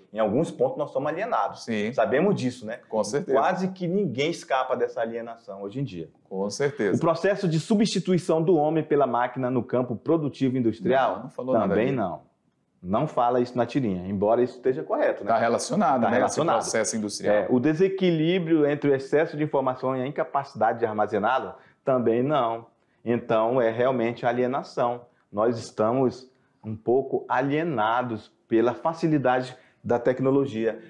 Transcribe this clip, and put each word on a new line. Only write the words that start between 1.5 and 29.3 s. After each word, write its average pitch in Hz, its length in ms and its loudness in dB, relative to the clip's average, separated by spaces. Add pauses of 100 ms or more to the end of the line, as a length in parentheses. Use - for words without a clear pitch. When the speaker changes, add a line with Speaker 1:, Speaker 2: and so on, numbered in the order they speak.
Speaker 2:
Sim. 107 280 -4
Speaker 1:
Sabemos 131 400 2
disso, 120 320 -4
né? 113 140 -10 (100)
Speaker 2:
Com 110 140 0
certeza. 135 340 -2
Speaker 1:
Quase 180 300 2
que 180 200 -6
ninguém 160 440 -2
escapa 131 440 -2
dessa 120 260 -2
alienação 113 600 -8
hoje 104 180 -8
em 143 40 -4
dia. 87 260 -8 (180)
Speaker 2:
Com 98 220 -4
certeza. 135 480 0
Speaker 1:
O - 20 -4
processo 190 480 0
de 160 120 2
substituição 180 840 2
do 165 140 4
homem 156 280 2
pela 143 220 2
máquina 123 460 0
no 127 100 2
campo 120 340 -2
produtivo 135 600 0
industrial? 113 600 2
Speaker 2:
Não, 113 60 -10
não - 60 -12
falou 127 240 -4
nada 104 140 2
Speaker 1:
Também 104 200 2
Speaker 2:
disso. 135 120 -2
Speaker 1:
não. 85 320 -6 (520)
Não 104 220 0
fala 127 340 2
isso 120 160 -2
na 120 80 2
tirinha, 101 460 -2
embora 104 320 2
isso 123 140 0
esteja 139 260 -2
correto, - 420 -2
né? 101 80 -6
Speaker 2:
Tá 113 60 4
relacionado, 127 640 2
Speaker 1:
Tá 107 80 2
Speaker 2:
né, 107 60 2
Speaker 1:
relacionado. 127 460 2
Speaker 2:
esse - 100 -6
processo 113 260 0
industrial. 104 380 0
Speaker 1:
É, 98 120 2
o 123 120 4
desequilíbrio 165 1080 2
entre 147 240 2
o 139 60 4
excesso 147 420 0
de 151 60 -2
informação 131 520 -2
e 131 60 -2
a 127 60 -2
incapacidade 139 720 -2
de 117 80 0
armazená-lo? 107 680 0 (320)
Também 123 380 2
não. 120 420 0 (400)
Então, 117 560 2
é 113 80 4
realmente 120 560 0
alienação. 123 760 -2 (300)
Nós 113 280 0
estamos 117 680 0 (380)
um 110 100 -8
pouco 123 540 0
alienados 123 1000 -2 (160)
pela 117 260 4
facilidade 143 840 0 (280)